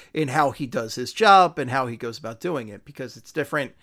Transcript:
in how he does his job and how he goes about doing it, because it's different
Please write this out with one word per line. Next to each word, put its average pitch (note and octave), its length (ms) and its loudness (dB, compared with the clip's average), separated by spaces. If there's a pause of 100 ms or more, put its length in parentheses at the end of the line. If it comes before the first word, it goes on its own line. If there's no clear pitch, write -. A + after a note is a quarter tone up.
(140)
in D3+ 160 -2
how C#3+ 220 2
he C#3 140 -8
does A#2 300 -6
his B2 160 -6
job F#3+ 480 6
and B2+ 100 -4
how B2+ 180 -2
he A#2 100 -8
goes A#2 200 -8
about A2+ 220 -12
doing C#3 300 -6
it, G2+ 160 -18
because C3+ 320 -14
it's - 140 -20
different C#3+ 520 -4